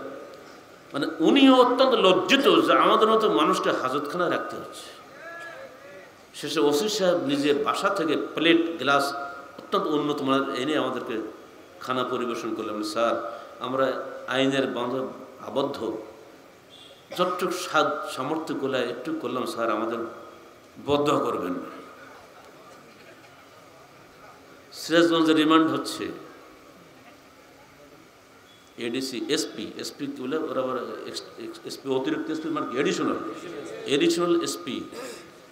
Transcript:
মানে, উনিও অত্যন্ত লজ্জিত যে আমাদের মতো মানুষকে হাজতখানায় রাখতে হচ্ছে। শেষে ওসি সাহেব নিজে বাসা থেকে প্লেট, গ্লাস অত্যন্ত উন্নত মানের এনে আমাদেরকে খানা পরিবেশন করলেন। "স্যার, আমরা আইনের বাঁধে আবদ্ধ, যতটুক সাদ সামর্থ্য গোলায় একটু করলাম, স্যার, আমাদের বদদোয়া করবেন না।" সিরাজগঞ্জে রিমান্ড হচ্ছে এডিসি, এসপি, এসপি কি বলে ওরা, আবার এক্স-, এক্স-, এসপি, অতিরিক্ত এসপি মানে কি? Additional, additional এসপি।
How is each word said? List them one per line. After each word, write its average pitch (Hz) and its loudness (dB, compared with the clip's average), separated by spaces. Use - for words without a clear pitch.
মানে, 294 -4
উনিও 269 8
অত্যন্ত 254 6
লজ্জিত 190 6
যে 165 6
আমাদের 208 6
মতো 220 4
মানুষকে 165 2
হাজতখানায় 143 -2
রাখতে 113 -4
হচ্ছে। - -14
শেষে 151 -4
ওসি 147 4
সাহেব 175 2
নিজে 139 2
বাসা 135 0
থেকে 156 0
প্লেট, 160 4
গ্লাস 139 2
অত্যন্ত 175 -2
উন্নত 147 0
মানের 131 2
এনে 143 -2
আমাদেরকে 120 -4
খানা 127 -2
পরিবেশন 120 -4
করলেন। 107 -4
"স্যার, - 0
আমরা 127 0
আইনের 135 2
বাঁধে 123 -4
আবদ্ধ, 113 -4
যতটুক 180 0
সাদ - 0
সামর্থ্য 151 -4
গোলায় 131 -2
একটু 120 -6
করলাম, 120 -4
স্যার, 117 -2
আমাদের 113 -2
বদদোয়া 143 2
করবেন 113 -2
না।" - -10
সিরাজগঞ্জে 165 4
রিমান্ড 156 6
হচ্ছে 117 -4
এডিসি, 120 -6
এসপি, - -4
এসপি 127 -10
কি 127 -10
বলে 135 -4
ওরা, 131 -4
আবার 127 -4
এক্স-, - -14
এক্স-, 113 -12
এসপি, - -10
অতিরিক্ত 151 -2
এসপি 156 -6
মানে 147 -4
কি? - -8
Additional, 147 0
additional 170 2
এসপি। 135 -6